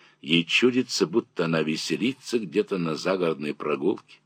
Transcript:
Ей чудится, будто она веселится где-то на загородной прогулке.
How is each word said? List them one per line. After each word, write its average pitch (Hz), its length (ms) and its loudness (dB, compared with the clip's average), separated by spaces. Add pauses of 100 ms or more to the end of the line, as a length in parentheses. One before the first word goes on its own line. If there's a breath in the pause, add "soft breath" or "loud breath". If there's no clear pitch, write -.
(240 soft breath)
Ей 82 200 4
чудится, 123 600 2
будто 87 380 -2
она 80 180 2
веселится 80 760 -2
где-то 98 400 -2
на 82 180 -2
загородной 80 580 -2
прогулке. 73 720 -4